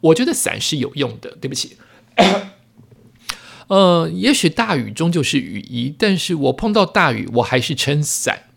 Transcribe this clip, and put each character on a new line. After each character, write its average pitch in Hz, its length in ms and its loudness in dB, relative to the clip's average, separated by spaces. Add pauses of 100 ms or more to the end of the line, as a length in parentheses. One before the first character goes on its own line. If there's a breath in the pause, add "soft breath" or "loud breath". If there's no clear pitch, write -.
我 160 140 6
觉 - 80 0
得 339 100 0
伞 - 260 -2
是 - 180 -2
有 135 180 -2
用 120 240 -4
的。 - 220 -18
对 135 80 -6
不 - 40 -8
起。 - 220 -10 (400 soft breath)
<clears throat> - 1500 -4
呃， 175 440 4
也 190 220 0
许 190 160 2
大 214 260 -2
雨 113 140 -4
终 160 220 -2
究 170 100 0
是 135 160 0
雨 104 220 -6 (100)
衣， 123 260 -6
但 196 220 2
是 175 160 -4
我 139 200 0
碰 214 200 -2
到 202 120 4
大 170 260 2
雨， 110 220 -4
我 120 100 2
还 131 180 0
是 143 140 -4
撑 147 260 0
伞。 - 420 -4 (140)